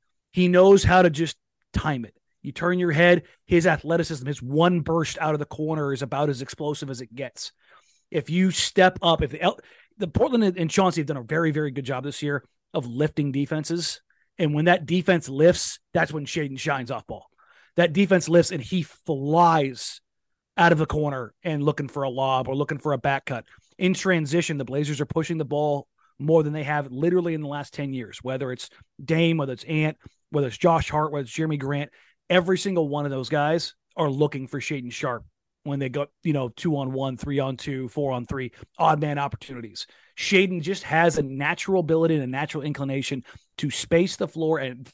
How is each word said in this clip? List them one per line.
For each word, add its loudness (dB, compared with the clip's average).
He 2
knows 8
how 8
to 8
just -4
time -4
it. -16
You -12
turn 0
your 2
head, 6
his 4
athleticism, 0
his -6
one 4
burst -2
out -2
of -2
the -6
corner -4
is -6
about -2
as -4
explosive -8
as -10
it -16
gets. -12
If -4
you 2
step 2
up, 2
if -4
the -10
L-, 0
the -6
Portland 2
and, 0
and -2
Chauncey 2
have -2
done -4
a -10
very, -2
very -2
good -8
job -6
this -8
year -4
of -4
lifting -2
defenses. -4
And 0
when 2
that 4
defense 2
lifts, 2
that's 0
when -8
Shaedon -6
shines -4
off -8
ball. -14
That 4
defense 4
lifts 6
and -6
he -2
flies 0
out 6
of 2
the 0
corner -4
and -4
looking -2
for -6
a -2
lob -2
or -4
looking -4
for -4
a -2
back -2
cut. -8
In 2
transition, 0
the -4
Blazers -4
are -2
pushing -4
the -4
ball -2
more 4
than -2
they -6
have -2
literally 0
in -6
the -8
last -10
ten -6
years, -10
whether -6
it's -10
Dame, 2
whether -4
it's -16
Ant, -2
whether 0
it's -8
Josh 2
Hart, 0
whether -4
it's -12
Jeremy -2
Grant. -4
Every 4
single 0
one -2
of -4
those -6
guys 0
are 0
looking 0
for -8
Shaedon -8
Sharpe -6
when -4
they -2
go, -4
you 0
know, -2
two -2
on -4
one, -4
three -4
on -2
two, -8
four -2
on -4
three, -6
odd 4
man -2
opportunities. -10
Shaedon 2
just -4
has 2
a 0
natural -2
ability 2
and 0
a -4
natural -6
inclination -4
to -2
space 0
the -4
floor 0
and, -8